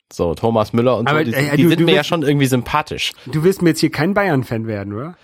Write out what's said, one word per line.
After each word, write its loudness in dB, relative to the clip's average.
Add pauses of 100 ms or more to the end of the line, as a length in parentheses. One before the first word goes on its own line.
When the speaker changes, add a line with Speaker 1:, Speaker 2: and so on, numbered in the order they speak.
(100)
Speaker 1:
So, -2
Thomas 0
Müller 2
und -2
Speaker 2:
Aber, 2
Speaker 1:
so, 0
die, -2
Speaker 2:
äh, 0
Speaker 1:
die 6
Speaker 2:
du, 6
Speaker 1:
sind 4
Speaker 2:
du 4
Speaker 1:
mir 4
ja 4
Speaker 2:
willst, -2
Speaker 1:
schon -2
irgendwie 2
sympathisch. -2 (140)
Speaker 2:
du -4
willst 2
mir 4
jetzt -4
hier 2
kein -2
Bayern-Fan -2
werden, -8
oder? -12